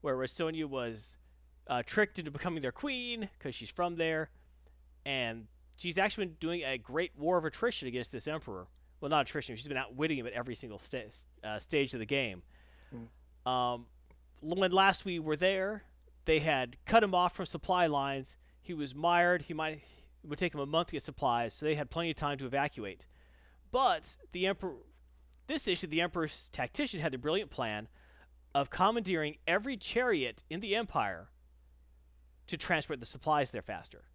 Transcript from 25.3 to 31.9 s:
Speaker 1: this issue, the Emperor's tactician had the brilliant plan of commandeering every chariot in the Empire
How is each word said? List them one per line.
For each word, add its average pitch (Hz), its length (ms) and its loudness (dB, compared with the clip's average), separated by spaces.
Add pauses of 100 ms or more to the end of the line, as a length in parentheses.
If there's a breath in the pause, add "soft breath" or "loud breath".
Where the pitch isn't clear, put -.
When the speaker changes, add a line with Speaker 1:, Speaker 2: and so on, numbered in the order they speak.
Speaker 1:
this - 200 -2
issue, 180 200 0
the 151 120 0
Emperor's 170 540 -2
tactician 165 480 -2
had 156 100 0
the 131 60 -6
brilliant 151 340 -2
plan 110 380 -4 (680 soft breath)
of 139 140 2
commandeering 180 680 2 (100)
every 214 300 0
chariot 196 760 0
in 170 120 -4
the 208 160 0
Empire 107 500 -2 (1200)